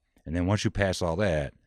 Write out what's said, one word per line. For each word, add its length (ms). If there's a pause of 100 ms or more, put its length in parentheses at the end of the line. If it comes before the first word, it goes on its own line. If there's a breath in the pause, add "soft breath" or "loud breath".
(260)
And 100
then 120
once 160
you 80
pass 300
all 160
that, 360 (140)